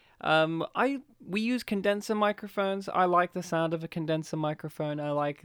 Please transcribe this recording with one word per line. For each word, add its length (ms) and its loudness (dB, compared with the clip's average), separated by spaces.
Um, 540 2
I, 260 0
we 160 -2
use 220 0
condenser 540 0
microphones. 720 0
I 160 4
like 300 4
the 80 -4
sound 300 0
of 120 -4
a 40 -8
condenser 480 -2
microphone. 640 -4
I 140 -4
like 320 -2